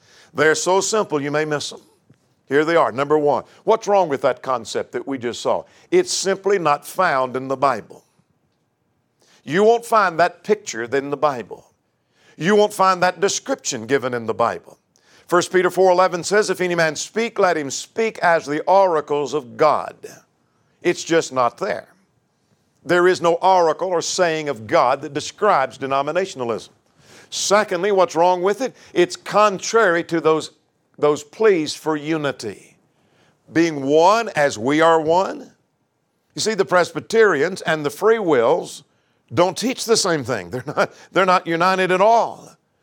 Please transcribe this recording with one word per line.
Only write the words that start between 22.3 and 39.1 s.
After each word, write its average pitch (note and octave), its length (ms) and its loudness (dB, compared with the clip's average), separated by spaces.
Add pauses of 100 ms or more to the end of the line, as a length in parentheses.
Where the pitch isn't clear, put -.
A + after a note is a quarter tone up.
There F3 220 2
is F3+ 160 2
no E3+ 120 2
oracle F3 540 2
or E3+ 140 -2
saying D#3 460 -2
of A2+ 180 -8
God D3+ 360 2
that D3+ 120 -4
describes C#3+ 640 0
denominationalism. C#3 920 -4 (600)
Secondly, G3 640 0
what's F#3 240 2
wrong F3+ 260 2
with G3 180 0
it? F3 140 -4 (180)
It's F3 220 0
contrary G3 880 0
to E3 160 -4
those, D#3 300 0 (480)
those C#3+ 240 0
pleas F#3 540 0
for D#3 200 -4
unity. C#3+ 800 -6 (760)
Being D#3 340 -2
one F#3 440 4
as C#3+ 280 0
we C#3 220 0
are E3 200 4
one. E3 520 -2 (840)
You D3+ 60 -10
see, A3 140 -2
the F#3+ 100 0
Presbyterians F3 1000 2
and D#3 240 -2
the C#3+ 40 0
Free A3+ 280 2
Wills D#3+ 640 0 (500)